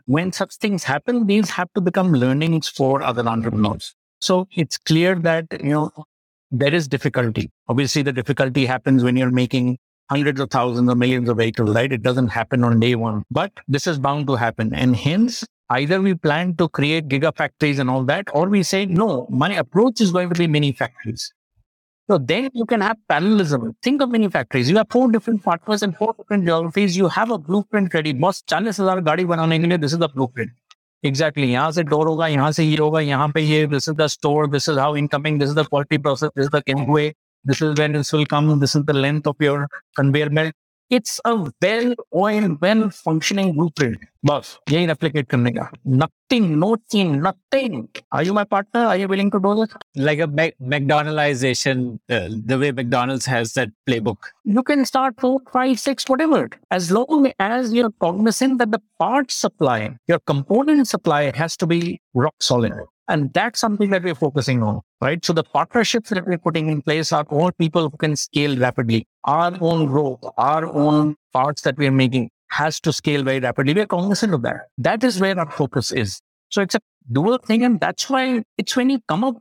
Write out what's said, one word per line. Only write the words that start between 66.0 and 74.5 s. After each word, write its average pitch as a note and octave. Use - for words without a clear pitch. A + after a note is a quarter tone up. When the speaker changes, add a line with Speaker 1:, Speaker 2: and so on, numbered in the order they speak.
Speaker 1:
that F#3
we're F3+
putting D#3+
in D3
place D#3
are D3+
all D#3+
people D#3+
who D3+
can D#3
scale D3
rapidly. A#2+
Our E3+
own E3
growth, C3+
our D3
own D3+
parts C#3
that C3+
we C#3+
are C3+
making C3
has D3
to D#3
scale D3
very C3
rapidly. C3
We G3+
are G#3
cognizant F#3+
of C3+
that. -